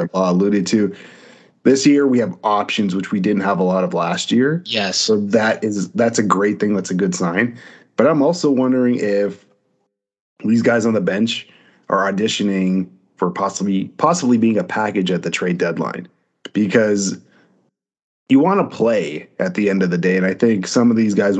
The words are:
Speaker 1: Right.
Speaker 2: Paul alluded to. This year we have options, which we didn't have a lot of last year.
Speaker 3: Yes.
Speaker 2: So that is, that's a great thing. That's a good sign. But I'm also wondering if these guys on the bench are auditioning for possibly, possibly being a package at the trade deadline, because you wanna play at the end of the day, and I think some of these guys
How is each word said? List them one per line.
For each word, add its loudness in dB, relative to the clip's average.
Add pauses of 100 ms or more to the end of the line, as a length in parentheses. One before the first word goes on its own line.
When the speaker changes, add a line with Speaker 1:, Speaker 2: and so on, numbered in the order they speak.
Speaker 1:
Right. -4
Speaker 2:
Paul 0
alluded 0
to. 0 (720)
This 4
year 4
we 2
have -2
options, 0
which -6
we -2
didn't 0
have 0
a 0
lot 0
of -4
last -4
year. 2
Speaker 3:
Yes. -4
Speaker 2:
So 0
that 0
is, -4
that's 0
a 2
great 0
thing. 0
That's -4
a -4
good 0
sign. -2 (380)
But 4
I'm 2
also 0
wondering 2
if -2 (1000)
these 2
guys 2
on 2
the 0
bench -2 (440)
are 0
auditioning -2 (280)
for -2
possibly, -4 (100)
possibly 2
being 2
a -2
package -4
at -2
the -6
trade -2
deadline, -4 (460)
because 0 (1080)
you 6
wanna 2
play -2 (100)
at -2
the 0
end 2
of 0
the 0
day, 2
and 0
I 0
think 0
some 2
of 2
these 2
guys 2